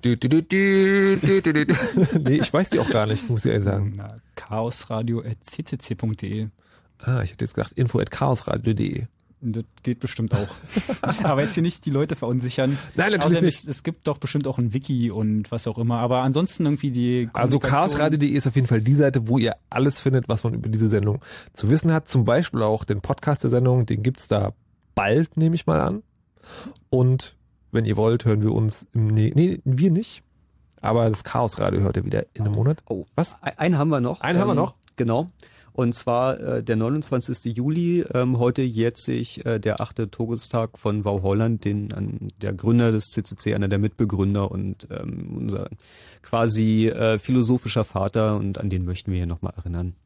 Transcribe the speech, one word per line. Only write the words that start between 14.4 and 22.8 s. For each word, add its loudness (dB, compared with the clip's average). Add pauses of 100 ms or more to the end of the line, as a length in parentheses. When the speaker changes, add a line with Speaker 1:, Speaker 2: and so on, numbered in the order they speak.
Speaker 2:
auch -4
ein 0
Wiki -2
und -2
was -4
auch -6
immer. 0
Aber 2
ansonsten 0
irgendwie 0
die 0
Speaker 1:
Also 2
Speaker 2:
Kommunikation -2
Speaker 1:
chaosradio 2
punkt 2
d 2
e 2
ist 0
auf 0
jeden 4
Fall 2
die 4
Seite, 4
wo 4
ihr 2 (160)
alles 0
findet, 2
was 0
man 0
über -4
diese 2
Sendung 2 (300)
zu -2
wissen 4
hat. 0
Zum 4
Beispiel 2
auch 0